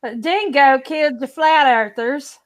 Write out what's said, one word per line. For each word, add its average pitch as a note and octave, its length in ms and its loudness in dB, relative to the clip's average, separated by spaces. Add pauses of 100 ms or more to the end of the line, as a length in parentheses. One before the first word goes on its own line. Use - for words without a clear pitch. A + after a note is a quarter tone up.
But A#3 200 -10
Dingo C#4+ 580 2
killed D4 400 -4
the C4 80 -6
flat D#4 380 2
earthers. A#3+ 800 -2